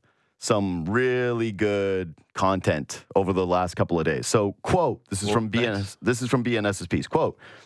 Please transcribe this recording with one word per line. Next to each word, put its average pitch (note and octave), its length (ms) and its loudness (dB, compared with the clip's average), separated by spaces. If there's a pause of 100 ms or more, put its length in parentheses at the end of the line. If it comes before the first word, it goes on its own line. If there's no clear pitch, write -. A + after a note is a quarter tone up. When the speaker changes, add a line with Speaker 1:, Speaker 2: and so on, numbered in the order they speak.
(400)
Speaker 1:
some F#2+ 440 0
really A#2+ 680 0
good G2 640 0 (180)
content F#2 720 0 (100)
over F#2+ 160 4
the F#2 140 2
last F2+ 300 0
couple E2+ 220 0
of D#2+ 60 0
days. D2+ 240 -2
So, G2+ 340 0
quote, D#3 480 0
this F#2+ 120 -6
is G2+ 60 -4
Speaker 2:
Well, G#2 80 2
Speaker 1:
from A2+ 120 0
B G#2+ 120 -2
N A#2 100 0
S, G2+ 60 -2
Speaker 2:
thanks. G2 260 -6
Speaker 1:
this A#2 200 0
is B2 80 -4
from B2 140 2
B A#2+ 140 0
N G#2 80 0
S's F#2 220 -2
piece. D2 200 -2
Quote, - 300 0 (280)